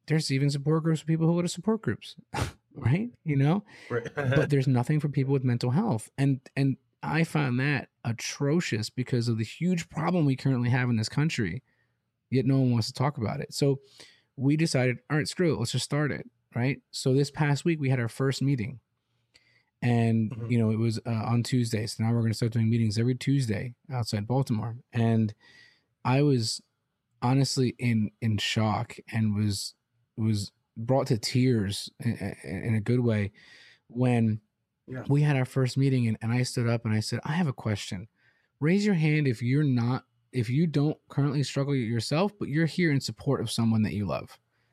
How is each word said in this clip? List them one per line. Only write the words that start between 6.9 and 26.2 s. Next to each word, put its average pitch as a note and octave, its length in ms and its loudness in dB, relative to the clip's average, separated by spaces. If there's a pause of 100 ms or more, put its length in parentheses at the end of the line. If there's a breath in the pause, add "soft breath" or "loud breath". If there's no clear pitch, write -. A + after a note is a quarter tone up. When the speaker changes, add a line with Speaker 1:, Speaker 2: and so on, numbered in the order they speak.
Speaker 1:
I D3+ 220 0
find C#3 360 0
that C#3 300 -2 (160)
atrocious C#3 840 -2
because A#2+ 380 -2
of A#2 120 0
the A2+ 40 -2
huge E3+ 460 -4
problem E3 360 0
we C3+ 100 2
currently B2 340 0
have B2+ 200 2
in A#2+ 80 2
this G#2+ 120 -2
country, C3 540 -2 (680)
yet B2 160 2
no C3+ 140 4
one B2+ 120 4
wants A#2 160 2
to - 60 -10
talk C#3 240 -2
about A#2+ 220 -4
it. - 140 -10
So C#3 260 2 (560 loud breath)
we C#3 220 2
decided, B2+ 420 2 (100)
"All D3 80 0
right, D3 100 -2
screw E3+ 260 0
it, F#2+ 60 -2
let's A#2 120 -4
just B2 140 -2
start D3 260 -2
it," C#2 180 -8 (260)
right? B2+ 260 -2 (100)
So - 220 0
this C#3 180 2
past D3 340 0
week, E3 140 0
we C3+ 100 0
had C3 100 2
our A#2 100 0
first C3+ 320 -2
meeting. C3 380 -2 (1000 soft breath)
And, A2+ 500 2
Speaker 2:
Mm-hmm. A#2 200 -6
Speaker 1:
you A#2+ 80 4
know, A2 120 4
it A2 60 0
was, A2+ 280 0
uh, - 40 -4
on A#2 340 0
Tuesday. A2+ 440 0
So - 160 -4
now A2+ 100 2
we're A#2 80 2
gonna A2+ 120 2
start A2+ 180 -2
doing A2+ 180 2
meetings A2+ 280 2
every B2 180 2
Tuesday B2 600 -2 (160)
outside A2 360 -4
Baltimore. A#2 480 -2 (160)
And A2+ 420 2 (680 soft breath)
I B2+ 180 4